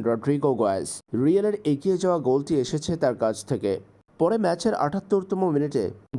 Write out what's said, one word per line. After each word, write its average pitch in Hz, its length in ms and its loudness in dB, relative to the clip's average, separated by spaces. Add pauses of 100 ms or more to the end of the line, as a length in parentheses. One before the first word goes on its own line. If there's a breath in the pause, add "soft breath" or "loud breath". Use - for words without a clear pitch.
রড্রিগো 139 520 0
গোয়েজ। 95 280 0 (360)
রিয়ালের 202 320 2 (160)
এগিয়ে 175 300 0
যাওয়া 180 160 2 (100)
গোলটি 139 260 2 (100)
এসেছে 151 280 -4 (100)
তার 127 200 2
কাছ 110 140 0 (140)
থেকে। 101 220 0 (480)
পরে 185 240 2
ম্যাচের 175 300 0 (120)
আটাত্তরতম 190 540 -2 (140)
মিনিটে 139 300 0 (340)